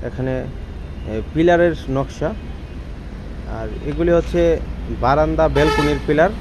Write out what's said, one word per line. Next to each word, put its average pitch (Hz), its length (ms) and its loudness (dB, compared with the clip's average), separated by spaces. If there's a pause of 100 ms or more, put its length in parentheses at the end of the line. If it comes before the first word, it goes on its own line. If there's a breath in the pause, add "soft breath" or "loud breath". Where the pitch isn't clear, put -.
এখানে, 131 400 -4 (640)
এ, 110 140 -4 (120)
পিলারের 170 420 6 (140)
নকশা। 139 440 -2 (1160)
আর 110 160 -6 (180)
এগুলি 156 260 0
হচ্ছে 170 480 4 (420)
বারান্দা 156 480 4
ব্যালকনির 147 480 4 (100)
পিলার 156 220 4 (120)